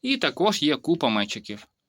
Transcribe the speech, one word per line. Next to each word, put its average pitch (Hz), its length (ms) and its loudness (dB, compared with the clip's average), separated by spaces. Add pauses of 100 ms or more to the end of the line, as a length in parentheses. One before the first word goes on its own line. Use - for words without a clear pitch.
І 262 140 0
також 180 460 0
є 147 140 2
купа 165 320 0
мечиків. 104 580 -4 (220)